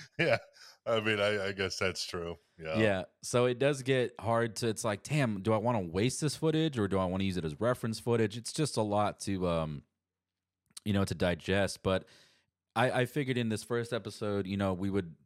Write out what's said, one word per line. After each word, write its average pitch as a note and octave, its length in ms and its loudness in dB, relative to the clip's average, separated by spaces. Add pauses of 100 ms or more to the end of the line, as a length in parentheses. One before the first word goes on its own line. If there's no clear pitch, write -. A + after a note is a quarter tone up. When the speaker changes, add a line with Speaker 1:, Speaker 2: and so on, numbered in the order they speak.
(180)
Speaker 1:
Yeah. C#3+ 200 4 (480)
I A#2 140 2
mean, G#2+ 200 2
I, G2+ 280 2
I G2+ 40 -2
guess F#2+ 260 -2
that's F#2 280 -2
true. E2+ 320 -6 (200)
Yeah. D#2+ 220 -2
Speaker 2:
Yeah. G2+ 240 4 (200)
So B2 220 2
it B2 140 0
does C3+ 220 2
get B2+ 380 0
hard A#2 380 0
to, A#2+ 100 0
it's G#2+ 160 -2
like, G#2 200 -2
"Damn, B2 380 0
do A2 120 2
I A2 40 4
wanna A2+ 240 0
waste F#2+ 400 0
this D3+ 140 -2
footage, D#3 420 0
or G2+ 100 2
do F#2+ 100 2
I F#2+ 80 2
wanna F#2 180 0
use F#2 140 0
it E2 80 -2
as D2 140 -4
reference A2+ 400 0
footage?" A2+ 380 2
It's - 160 -8
just D#3 240 -2
a A#2 40 2
lot G#2 400 0
to, F#2 260 0
um, D#2 360 -2 (1000)
you G#2 80 2
know, G2 120 4
to F#2 100 -4
digest. F#2 680 0
But F#2+ 220 0 (720)
I, A#2+ 160 2
I B2 140 0
figured C3 320 -2
in A#2 120 0
this G#2+ 140 -2
first A#2+ 300 -4
episode, G#2 540 -4
you G2 100 -2
know, G2 160 2
we F#2+ 160 -2
would F#2 260 -2 (100)